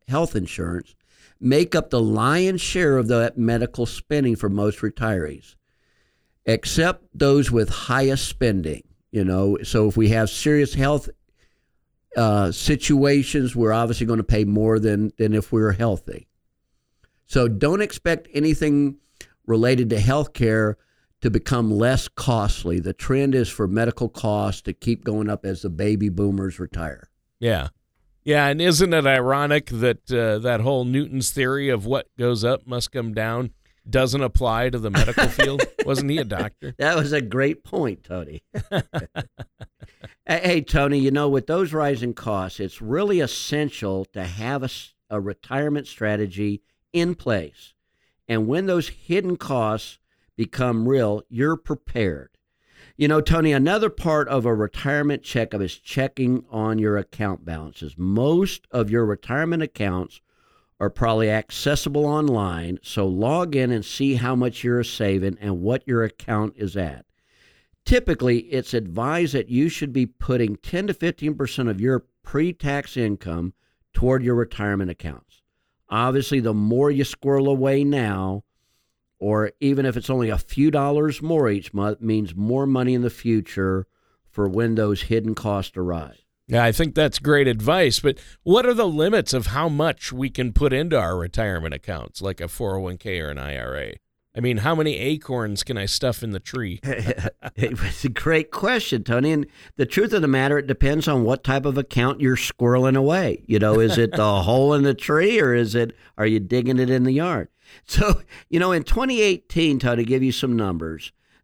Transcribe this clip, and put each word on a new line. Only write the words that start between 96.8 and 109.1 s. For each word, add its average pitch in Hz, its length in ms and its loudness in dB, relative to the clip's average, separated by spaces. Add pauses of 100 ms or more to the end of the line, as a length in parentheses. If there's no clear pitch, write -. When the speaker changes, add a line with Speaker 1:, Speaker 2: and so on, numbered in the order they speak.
Speaker 1:
<laughs> 135 80 -8 (640)
It 113 260 -4
was - 240 -4
a 135 40 0
great 160 420 -2
question, 208 540 -2
Tony. 123 260 2
And 147 160 0 (300)
the 139 100 0
truth 214 280 0
of 185 80 2
the 151 40 2
matter, 139 320 2
it 139 80 -2
depends 143 400 2
on 139 160 2
what 127 220 0
type 135 220 0
of 139 120 0
account 127 420 0
you're 131 140 4
squirreling 127 640 2
away. 147 500 2
You 107 120 4
know, 107 200 4
is 113 200 4
it 117 140 4
the 104 300 2
<laughs> - 0 -
hole 131 320 4
in 143 80 4
the 139 120 4
tree, 190 440 2
or 131 160 4
is 117 220 0
it, 117 180 0 (240)
are 107 80 2
you 110 140 4
digging 123 380 0
it 127 120 2
in 127 140 4
the 131 80 2
yard? 151 360 -2 (360)
So, - 380 4 (260)
you 165 100 -2
know, 185 140 2
in 160 120 0
twenty 247 360 0